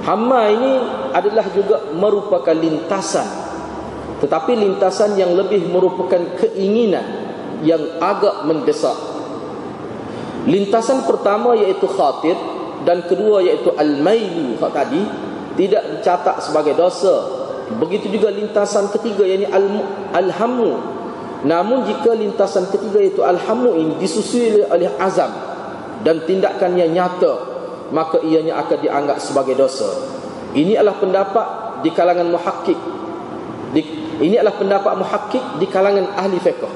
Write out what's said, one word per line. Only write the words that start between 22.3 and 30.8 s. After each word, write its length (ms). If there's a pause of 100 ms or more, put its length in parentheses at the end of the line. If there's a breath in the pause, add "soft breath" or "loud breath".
ketiga 320
iaitu 180
al-hammu 540
ini 240
disusui 640
oleh 340
azam 320 (800)
dan 160
tindakannya 640
nyata, 460 (580)
maka 320
ianya 400
akan 160
dianggap 400
sebagai 400
dosa. 260 (680)
Ini 240
adalah 180